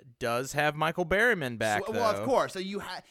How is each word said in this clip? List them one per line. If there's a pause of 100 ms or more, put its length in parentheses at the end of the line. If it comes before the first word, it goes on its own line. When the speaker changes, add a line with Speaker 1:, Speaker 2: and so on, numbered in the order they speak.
(180)
Speaker 1:
does
have
Michael
Berryman
back,
Speaker 2:
Sw-,
well,
of
Speaker 1:
though.
Speaker 2:
course.
So
you
ha-,